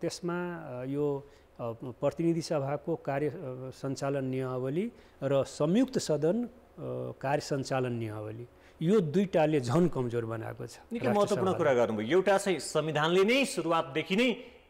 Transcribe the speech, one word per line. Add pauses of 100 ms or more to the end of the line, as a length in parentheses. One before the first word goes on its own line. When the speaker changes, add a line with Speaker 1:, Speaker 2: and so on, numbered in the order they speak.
Speaker 1:
त्यसमा,
अ,
यो, (320)
अ, (120)
प्रतिनिधि
सभाको
कार्य,
अ, (480)
सञ्चालन
नियमावली (320)
र
संयुक्त
सदन,
अ, (720)
कार्य
सञ्चालन
नियमावली, (340)
यो
दुईटाले
झन
कमजोर
बनाएको
छ (120)
Speaker 2:
निकै
Speaker 1:
राष्ट्रिय
Speaker 2:
महत्त्वपूर्ण
Speaker 1:
सभालाई।
Speaker 2:
कुरा
गर्नुभयो।
एउटा
चाहिँ
संविधानले
नै
सुरुवातदेखि
नै (320)